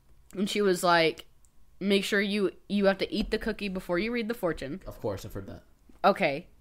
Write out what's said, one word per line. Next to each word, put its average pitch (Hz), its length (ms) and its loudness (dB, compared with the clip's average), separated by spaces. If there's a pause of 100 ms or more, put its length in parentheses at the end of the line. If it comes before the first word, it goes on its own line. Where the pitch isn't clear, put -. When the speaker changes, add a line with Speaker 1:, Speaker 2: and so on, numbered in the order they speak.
(360)
Speaker 1:
and 196 140 0
she 208 120 0
was 190 220 2
like, 165 420 4 (540)
"Make 196 240 2
sure 202 180 0
you, 202 300 0 (180)
you 202 160 0
have 196 140 4
to - 140 -4
eat - 180 -2
the 220 80 0
cookie 208 300 -4
before 185 280 -4
you 214 140 -2
read 233 160 -4
the 233 60 -6
fortune." 160 520 -6
Speaker 2:
Of - 160 -14
course, 101 240 -6
I've 104 80 -14
heard 98 140 -10
that. - 160 -16 (420)
Speaker 1:
Okay. 175 420 2 (140)